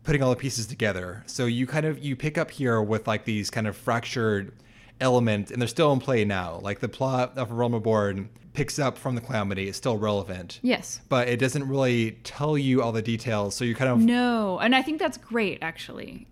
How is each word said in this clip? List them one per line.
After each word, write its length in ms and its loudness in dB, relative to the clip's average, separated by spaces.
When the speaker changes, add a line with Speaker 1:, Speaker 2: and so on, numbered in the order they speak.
Speaker 1:
putting 180 2
all 80 4
the 60 4
pieces 320 -6
together. 600 -4
So 180 -4
you 200 0
kind 200 -2
of, 180 -4
you 120 -4
pick 220 -4
up 140 -2
here 300 2
with, 260 0
like, 180 0
these 240 -2
kind 180 -2
of 100 -4
fractured 760 0
elements, 500 4
and 100 -4
they're 60 0
still 260 4
in 60 2
play 260 2
now. 360 -2
Like, 180 -6
the 100 -4
plot 480 -2
of 140 -4
A 20 -8
Realm 200 2
Reborn 560 2
picks 260 -2
up 180 0
from 180 -4
the 60 -4
Calamity, 460 -2
is 80 -8
still 220 -2
relevant. 640 -4
Speaker 2:
Yes. 460 -2
Speaker 1:
But 180 2
it 120 0
doesn't 280 0
really 440 2
tell 340 -2
you 240 4
all 120 0
the 80 0
details, 520 -2
so 120 -4
you 100 0
kind 160 2
of 80 6
Speaker 2:
No, 600 4
and 140 4
I 80 4
think 180 -4
that's 180 -2
great, 440 -2
actually, 720 -12